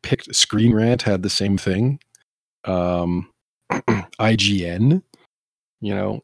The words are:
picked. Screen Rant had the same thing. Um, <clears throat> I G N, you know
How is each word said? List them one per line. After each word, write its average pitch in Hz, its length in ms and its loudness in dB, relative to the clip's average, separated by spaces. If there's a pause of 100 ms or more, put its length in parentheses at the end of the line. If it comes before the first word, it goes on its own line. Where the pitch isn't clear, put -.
picked. - 320 -4
Screen 110 380 2
Rant 113 300 2
had 98 200 0
the 98 60 -2
same 98 280 0
thing. 113 420 -2 (680)
Um, 87 640 -2 (380)
<clears throat> - 500 -4
I 110 160 4
G 101 300 0
N, 113 360 2 (800)
you 101 160 -4
know 98 280 -4